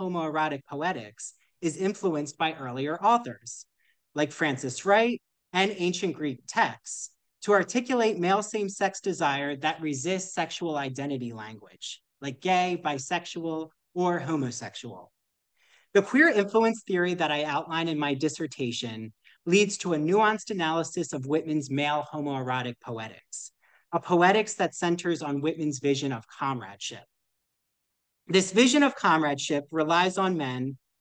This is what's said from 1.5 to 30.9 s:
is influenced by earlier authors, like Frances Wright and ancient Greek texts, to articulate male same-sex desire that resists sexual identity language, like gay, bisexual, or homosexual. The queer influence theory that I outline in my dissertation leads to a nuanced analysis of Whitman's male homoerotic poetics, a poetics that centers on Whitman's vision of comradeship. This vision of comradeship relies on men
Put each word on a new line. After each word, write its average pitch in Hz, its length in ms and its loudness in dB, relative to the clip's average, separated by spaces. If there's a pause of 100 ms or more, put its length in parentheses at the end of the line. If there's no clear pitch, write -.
is 160 160 -2
influenced 180 640 -2
by 160 160 0
earlier 135 460 -6
authors, 233 640 0 (500)
like 151 160 0
Frances 135 520 -2
Wright 226 380 4 (300)
and 196 260 2
ancient 175 380 0
Greek 143 320 -4
texts, - 640 -2 (320)
to 202 100 2
articulate 233 640 2
male 190 240 4
same-sex 196 600 -4
desire 143 520 0
that 156 280 -2
resists 160 500 -4
sexual 165 460 -4
identity 135 520 -6
language, 110 680 -14 (220)
like 139 180 -8
gay, 180 420 2
bisexual, 160 840 -4 (240)
or 175 260 2
homosexual. 123 920 -6 (800)
The 202 80 6
queer 285 300 4
influence 226 560 2
theory 180 260 2
that 160 180 0
I 147 140 0
outline 160 440 -2
in 156 100 -2
my 143 160 0
dissertation 123 960 -4 (320)
leads 202 340 4
to 180 140 -2
a 156 60 2
nuanced 208 520 2
analysis 165 640 -2
of 135 140 -6
Whitman's 151 440 0
male 147 400 0
homoerotic 127 680 -4
poetics, 113 720 -12 (400)
a - 80 0
poetics 190 540 4
that 185 200 -2
centers 175 460 0
on 143 220 -2
Whitman's 151 380 -2
vision 139 320 0
of 113 140 -8
comradeship. 113 800 -6 (1200)
This 185 260 2
vision 254 300 6
of 269 140 2
comradeship 147 760 2
relies 170 460 2
on 190 220 2
men 131 400 -4 (220)